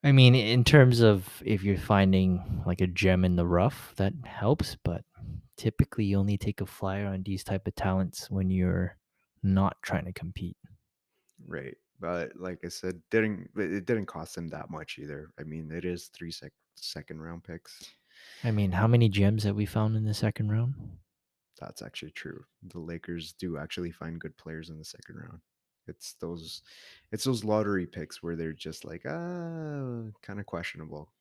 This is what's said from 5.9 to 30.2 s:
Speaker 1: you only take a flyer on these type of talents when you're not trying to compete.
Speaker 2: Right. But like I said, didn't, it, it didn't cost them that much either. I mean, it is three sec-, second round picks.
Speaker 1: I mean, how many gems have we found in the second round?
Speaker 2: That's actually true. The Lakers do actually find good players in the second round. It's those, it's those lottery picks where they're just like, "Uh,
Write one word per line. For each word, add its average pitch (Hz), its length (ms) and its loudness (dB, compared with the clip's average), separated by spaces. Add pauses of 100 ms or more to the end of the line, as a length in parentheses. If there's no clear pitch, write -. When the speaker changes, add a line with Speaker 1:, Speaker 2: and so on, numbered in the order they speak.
Speaker 1:
you 98 140 2
only 98 200 2
take - 220 -4
a 95 60 -4
flyer 98 400 -6
on 95 180 -4
these 95 180 -6
type - 240 -4
of 98 80 -6
talents 95 560 -2
when 95 200 0
you're 90 460 0 (460)
not 95 400 4
trying - 220 -4
to 90 80 -10
compete. 90 440 -10 (880)
Speaker 2:
Right. 73 320 -10 (220)
But 85 380 -6
like 90 280 -10
I 87 40 -8
said, 90 420 -8
didn't, 107 460 0
it, 90 160 -2
it 95 140 -6
didn't 113 200 -2
cost - 300 -12
them 85 120 -8
that 76 220 -12
much 76 300 -12
either. 73 380 -12
I 76 40 -14
mean, 78 300 -10
it 85 120 -8
is 87 240 -6
three 85 220 -14
sec-, 73 220 -16 (240)
second 78 440 -14
round 85 220 -14
picks. - 500 -18 (520)
Speaker 1:
I 117 80 -2
mean, 104 180 0
how 92 160 0
many 117 220 6
gems 101 360 4
have 101 120 0
we 104 100 0
found 110 300 0
in 107 80 0
the 107 100 0
second 107 360 -2
round? 120 240 0 (880)
Speaker 2:
That's - 220 -16
actually - 300 -14
true. - 320 -14 (180)
The 90 160 -16
Lakers 82 540 -8
do 85 260 -8
actually 85 320 -8
find 82 300 -12
good - 160 -14
players 80 340 -14
in 78 80 -14
the 78 60 -18
second - 320 -20
round. 82 240 -18 (480)
It's - 320 -18
those, 85 420 -12 (480)
it's 110 140 -8
those 123 200 -2
lottery 104 420 0
picks - 360 -12
where 85 140 -6
they're 80 160 -6
just - 320 -12
like, 82 220 -12
"Uh, 156 1080 -8 (100)